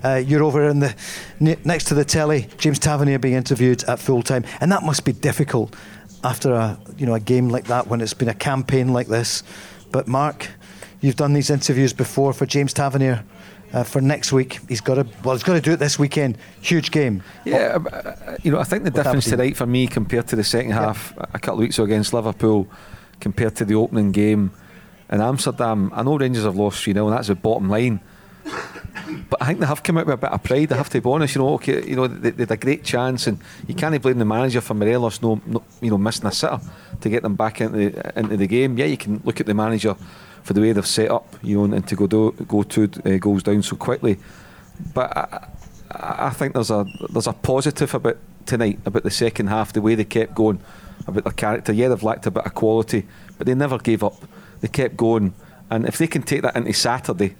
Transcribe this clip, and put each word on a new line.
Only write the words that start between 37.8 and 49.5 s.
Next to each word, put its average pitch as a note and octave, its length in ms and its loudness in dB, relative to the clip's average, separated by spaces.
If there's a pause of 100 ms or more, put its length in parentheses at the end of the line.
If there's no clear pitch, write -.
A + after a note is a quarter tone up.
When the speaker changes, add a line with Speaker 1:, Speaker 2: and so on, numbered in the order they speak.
Speaker 2:
the, - 280 -8
into G#2+ 180 -2
the G2 100 0
game. B2 300 2
Yeah, C3+ 80 0
you D3+ 120 -2
can G#2 260 -4
look A2 160 -4
at G#2 60 -2
the G#2 80 0
manager G#2+ 420 0 (460)
for - 120 0
the G2+ 80 6
way A2+ 100 6
they've G2+ 160 2
set - 240 2
up, - 320 -2
you G#2 140 2
know, G#2 80 4
and, G2+ 100 2
and G2 140 -2
to G2+ 60 -2
go G2 120 2
do, A2 240 4 (160)
go G#2 160 2
two, G#2 260 2 (160)
uh, F#2+ 120 4
goals G2 260 2
down G#2 180 2
so F#2 140 -4
quickly. A#2+ 420 0 (800)
But B2+ 200 -2
I, - 320 -8 (440)
I, - 360 -4
I - 40 0
think C3 220 -4
there's A2+ 180 0
a, G#2 140 2 (240)
there's - 180 -2
a A2 60 -2
positive C#3 600 0
about A#2+ 240 0 (300)
tonight, A2+ 380 0
about G#2 180 0
the G2+ 80 -2
second A2+ 360 0
half, G#2+ 260 -2